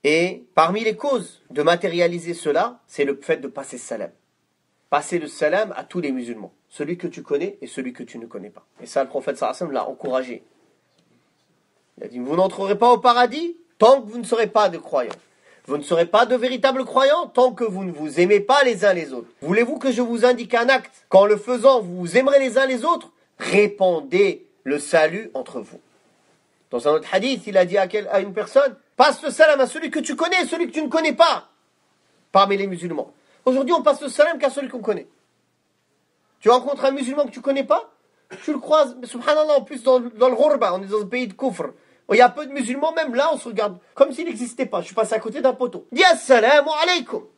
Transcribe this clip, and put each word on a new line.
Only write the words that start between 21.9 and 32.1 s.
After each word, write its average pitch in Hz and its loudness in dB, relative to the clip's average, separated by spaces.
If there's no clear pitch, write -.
vous 175 -2
aimerez 277 4
les 254 0
uns 269 2
les 254 -4
autres ? 339 -2
Répandez 185 0
le 143 -2
salut 160 0
entre 127 -10
vous. » - -20
Dans 123 -6
un - 4
autre 156 0
hadith, 214 -2
il 196 0
a 185 6
dit 175 0
à, 190 2
quel, 202 -6
à 202 2
une 196 -6
personne, « 240 0
Passe 285 4
le 262 -4
salam 302 6
à 254 6
celui 311 -8
que 311 -4
tu - -6
connais 349 0
et - -4
celui 339 -4
que - -14
tu 311 -4
ne 277 -6
connais 320 0
pas 285 2